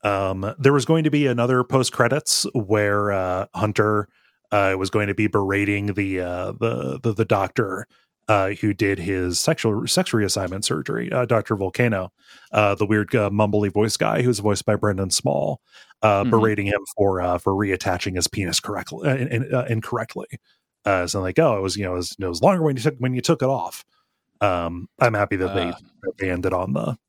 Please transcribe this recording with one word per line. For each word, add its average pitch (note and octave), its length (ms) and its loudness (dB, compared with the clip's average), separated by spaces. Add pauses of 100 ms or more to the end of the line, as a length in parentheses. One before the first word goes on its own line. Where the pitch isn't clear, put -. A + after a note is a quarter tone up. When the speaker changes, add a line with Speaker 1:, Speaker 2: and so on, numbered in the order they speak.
Speaker 1:
Um, G2 540 -2
there C#3 160 4
was C3+ 120 2
going D#3+ 200 2
to D3+ 60 2
be D3 160 2
another B2 360 2
post C3 300 0
credits - 600 0
where, G#2 580 0
uh, F#2 340 -2 (100)
Hunter, G#2 540 0 (420)
uh, G2 260 2
was F#2+ 120 -2
going G#2 180 0
to G2+ 80 -2
be G#2+ 120 0
berating G2+ 640 0
the, G2 280 -2
uh, F2+ 320 -6
the, A2+ 480 -4
the, A2+ 120 0
the G2+ 120 0
doctor, G2 640 -2 (400)
uh, G2 220 4
who G#2 240 -2
did G2 240 0
his F2+ 420 -2
sexual, A2+ 480 0
sex - 240 0
reassignment G2 520 -2
surgery, - 480 -4
uh, B2+ 140 0
Doctor A2+ 300 0
Volcano, F#2+ 560 -2 (400)
uh, G#2 240 2
the G#2 100 0
weird, G#2 280 0
uh, G#2+ 160 2
mumbly G#2 420 2
voice G#2+ 240 2
guy - 280 0
who's A#2+ 160 2
voiced G2+ 260 0
by G#2+ 100 4
Brendan G2 360 0
Small, C#3+ 500 0 (400)
uh, G2+ 200 4
Speaker 2:
Mm-hmm. B2 100 0
Speaker 1:
berating A2 340 4
him G2+ 160 0 (160)
for, G2 240 2
uh, F2+ 160 0
for G2 160 0
reattaching F#2+ 640 -2
his F2 120 -2
penis F#2 320 -2
correctly, - 480 -6
uh, C3+ 80 2
in, C3 120 -2
in, B2 260 -2
uh, B2 160 0
incorrectly. A2+ 560 -6 (580)
Uh, F#2 220 2
so F#2+ 160 -4
like, F#2 160 0
"Oh, C#3+ 200 4
it F#2+ 40 -4
was, F#2+ 160 -4
you G#2 60 -4
know, F2+ 100 -4
it F2 40 -2
was, F2 220 -6
it F#2+ 60 -6
was F2 160 -2
longer F#3+ 220 4
when C#3+ 120 2
you B2 60 -6
took, C3+ 160 0
when B2+ 160 -2
you B2 80 -2
took D#3 220 2
it C3 60 2
off." F2+ 360 -6 (560)
Um, F2 460 -2 (120)
I'm A#2+ 140 4
happy G#2 220 0
that F#2 180 -2
they, F#2+ 160 0
Speaker 2:
Uh. F2 40 -8 (300)
Speaker 1:
that F#2+ 140 -8
they F#2+ 140 -4
ended F2+ 220 -2
on F#2+ 200 -2
the D3 240 -4 (120)